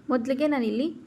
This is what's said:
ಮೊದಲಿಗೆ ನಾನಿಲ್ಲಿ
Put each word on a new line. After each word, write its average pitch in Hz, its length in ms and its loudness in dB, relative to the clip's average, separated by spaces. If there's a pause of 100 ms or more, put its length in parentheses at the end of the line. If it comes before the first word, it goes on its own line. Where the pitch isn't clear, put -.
ಮೊದಲಿಗೆ 262 380 2
ನಾನಿಲ್ಲಿ 247 480 0 (120)